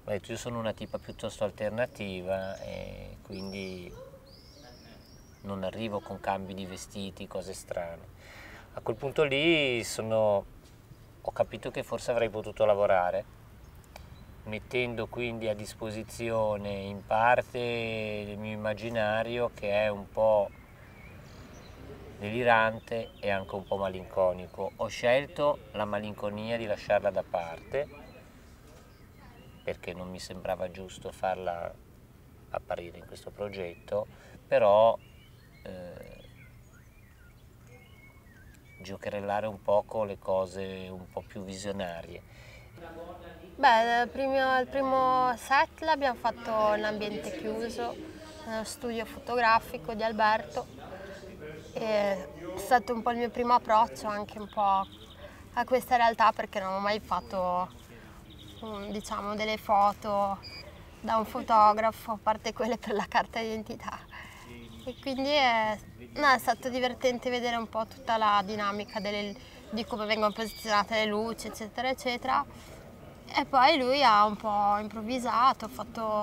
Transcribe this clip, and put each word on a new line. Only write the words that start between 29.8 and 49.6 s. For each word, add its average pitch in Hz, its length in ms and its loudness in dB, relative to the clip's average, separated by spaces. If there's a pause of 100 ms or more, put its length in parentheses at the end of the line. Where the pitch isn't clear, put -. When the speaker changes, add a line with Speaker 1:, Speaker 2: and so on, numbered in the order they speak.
Speaker 1:
non 90 160 -10
mi 92 80 -12
sembrava 92 520 -6
giusto 92 420 -12
farla 90 600 -4 (800)
apparire 87 480 -8
in 82 80 -18
questo - 240 -16
progetto, 98 760 -6 (400)
però, 110 520 8 (640)
eh, 90 560 -14 (2500)
giocherellare 101 680 -4
un 101 160 -8
po' 101 240 4
con 110 200 -2
le 98 120 -8
cose 95 720 -2
un 92 200 -12
po' 92 160 -8
più 104 160 -12
visionarie. 92 800 -8 (1300)
Speaker 2:
Beh, 233 460 6
il 233 60 2
primo, 262 500 2
il 254 100 2
primo 262 680 4
set 277 440 2
l'abbiamo 285 380 2
fatto 220 560 2
in 208 100 0
ambiente 214 520 -4
chiuso, 226 580 -6 (520)
nello 220 180 -4
studio 226 400 -6
fotografico 233 880 2